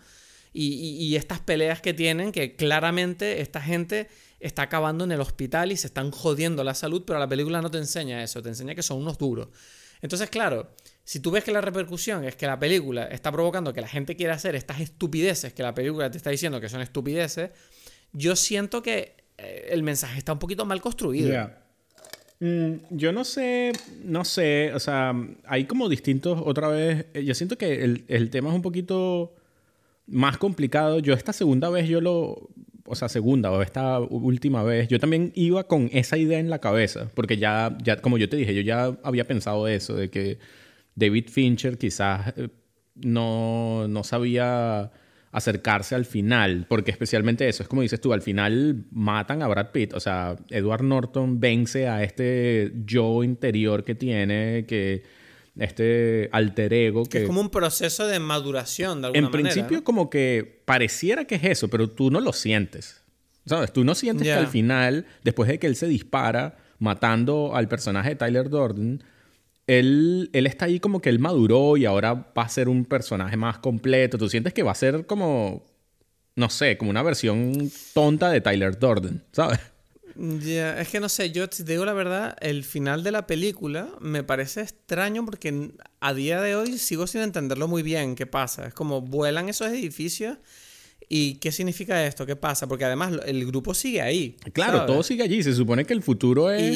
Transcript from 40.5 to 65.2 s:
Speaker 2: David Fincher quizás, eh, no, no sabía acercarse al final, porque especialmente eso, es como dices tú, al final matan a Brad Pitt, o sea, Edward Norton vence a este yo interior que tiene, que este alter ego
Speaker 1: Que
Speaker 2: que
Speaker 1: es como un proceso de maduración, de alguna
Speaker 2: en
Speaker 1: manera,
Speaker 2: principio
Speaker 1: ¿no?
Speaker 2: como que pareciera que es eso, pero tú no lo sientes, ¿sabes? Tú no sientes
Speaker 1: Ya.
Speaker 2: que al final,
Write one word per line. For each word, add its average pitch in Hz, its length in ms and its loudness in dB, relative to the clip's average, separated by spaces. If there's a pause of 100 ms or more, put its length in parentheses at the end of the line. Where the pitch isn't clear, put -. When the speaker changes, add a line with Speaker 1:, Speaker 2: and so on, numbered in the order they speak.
Speaker 2:
David 107 360 4
Fincher 123 480 2
quizás, 98 580 0
eh, 123 120 -6 (480)
no, 113 920 0
no 104 160 -2
sabía 120 840 0 (400)
acercarse 104 640 0
al 127 100 0
final, 104 640 2
porque 110 220 2
especialmente 117 580 0
eso, 104 140 -2
es 95 60 -8
como 135 120 0
dices 117 220 0
tú, 127 100 2
al 104 80 2
final 110 720 2
matan 107 520 0
a 135 60 0
Brad 101 220 0
Pitt, 107 240 -2
o - 60 -6
sea, 90 360 -2 (140)
Edward 110 320 0
Norton 127 580 0
vence 120 480 2
a 107 140 0
este 120 680 2 (140)
yo 117 400 2
interior 110 580 2
que 113 120 -4
tiene, 110 760 0
que 98 340 0 (540)
este 113 760 2
alter 107 420 2
ego 117 300 4
Speaker 1:
Que - 60 -6
Speaker 2:
que 127 120 0
Speaker 1:
es 104 40 2
como 180 140 2
un 208 100 0
proceso 175 560 0
de 202 120 0
maduración, 151 800 -4
de 127 60 -4
alguna 127 200 2
Speaker 2:
en 123 60 -2
Speaker 1:
manera, 151 180 2
Speaker 2:
principio 202 280 0
Speaker 1:
¿no? 311 60 -6
Speaker 2:
como 214 260 2
que 127 560 0
pareciera 160 580 2
que 214 120 -2
es 151 80 -2
eso, - 240 2
pero 113 200 2
tú 131 220 2
no 160 100 4
lo 233 140 -2
sientes, - 680 -2 (440)
¿sabes? 151 260 0
Tú 127 120 4
no 147 100 4
sientes 190 320 0
Speaker 1:
Ya. 151 80 2
Speaker 2:
que 147 60 4
al 147 80 2
final, 127 580 2 (180)